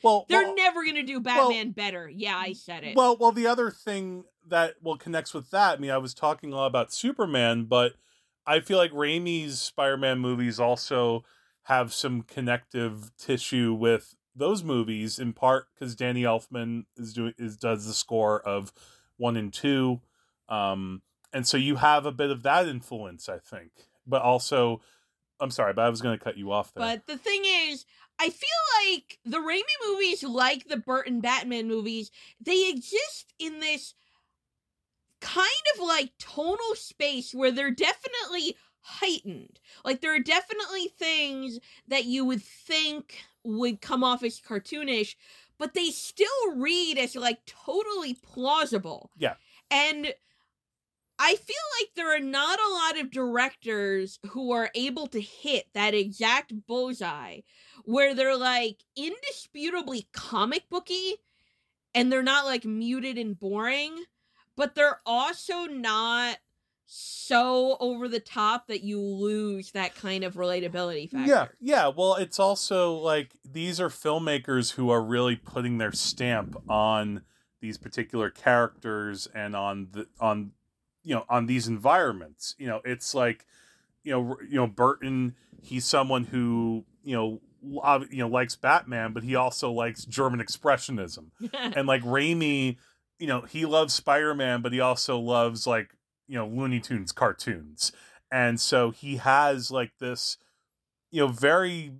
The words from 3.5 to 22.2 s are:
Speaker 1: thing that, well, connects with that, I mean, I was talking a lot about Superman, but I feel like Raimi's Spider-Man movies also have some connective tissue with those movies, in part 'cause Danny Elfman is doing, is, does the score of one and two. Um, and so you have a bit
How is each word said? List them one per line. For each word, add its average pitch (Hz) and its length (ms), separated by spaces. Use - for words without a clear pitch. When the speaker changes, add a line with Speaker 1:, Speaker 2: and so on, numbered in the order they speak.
Speaker 1:
thing 185 540
that, 165 380
well, 160 140
connects 160 360
with 143 160
that, 190 300
I - 20
mean, 139 80
I 135 80
was 131 160
talking 151 400
a - 20
lot 135 120
about 127 260
Superman, 127 720
but 123 280
I 156 120
feel 190 180
like 175 140
Raimi's 151 680
Spider-Man 135 600
movies 123 400
also 120 640
have 127 280
some 123 300
connective 117 960
tissue 120 560
with 113 420
those 170 280
movies, 113 540
in 120 160
part 131 420
'cause 123 200
Danny 123 260
Elfman 117 640
is 117 180
doing, 117 260
is, 110 180
does 110 300
the 110 80
score 107 480
of 101 280
one 120 180
and 107 160
two. 131 500
Um, 98 540
and 131 140
so 147 100
you 135 200
have 147 280
a 147 60
bit 139 180